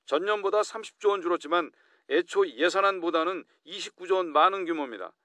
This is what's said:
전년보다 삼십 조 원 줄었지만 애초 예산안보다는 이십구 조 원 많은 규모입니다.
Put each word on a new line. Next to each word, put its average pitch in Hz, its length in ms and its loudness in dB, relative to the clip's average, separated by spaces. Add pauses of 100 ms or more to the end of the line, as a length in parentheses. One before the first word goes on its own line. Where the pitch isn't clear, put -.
전년보다 202 580 0
삼십 - 360 -10
조 202 120 4
원 196 100 0
줄었지만 165 500 -2 (380)
애초 180 360 2
예산안보다는 170 1000 0 (180)
이십구 185 440 -14
조 190 100 2
원 175 160 -2
많은 185 320 4
규모입니다. 123 480 -6 (120)